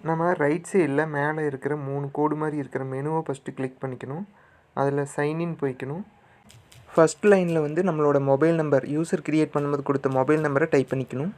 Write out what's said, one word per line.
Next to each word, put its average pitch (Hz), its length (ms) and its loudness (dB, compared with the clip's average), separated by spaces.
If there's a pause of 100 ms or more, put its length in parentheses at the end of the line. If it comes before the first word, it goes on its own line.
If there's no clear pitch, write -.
நம்ம 165 300 0
ரைட் 156 400 0
சைடுல 156 360 2
மேல 151 380 -2
இருக்கிற 139 300 -4
மூணு 139 360 -6
கோடு 147 240 0
மாதிரி 151 200 -4
இருக்கிற 135 280 -6
மெனுவை 143 360 -4
ஃபர்ஸ்ட் 143 340 -8
கிளிக் 131 280 -6
பண்ணிக்கணும். 135 420 -8 (500)
அதுல 139 320 0 (100)
sign 151 240 -2
in 170 200 -6
போய்க்கணும். 139 420 -6 (920)
ஃபர்ஸ்ட் 160 320 4
லைன்ல 180 340 4
வந்து 151 220 -2
நம்மளோட 147 380 2
மொபைல் 139 340 4
நம்பர், 147 300 2
யூசர் 160 460 -4
கிரியேட் 151 240 2
பண்ணும்போது 143 280 -2
கொடுத்த 139 260 0
மொபைல் 135 340 2
நம்பரை 143 280 2
டைப் 135 200 2
பண்ணிக்கணும். 135 480 -4